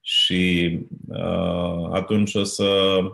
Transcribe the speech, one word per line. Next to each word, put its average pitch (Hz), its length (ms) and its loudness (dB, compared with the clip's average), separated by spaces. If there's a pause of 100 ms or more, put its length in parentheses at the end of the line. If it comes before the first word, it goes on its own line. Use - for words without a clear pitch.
Și, 87 760 2 (280)
uh, 87 840 -2
atunci 101 420 0
o 101 100 0
să 98 560 2 (140)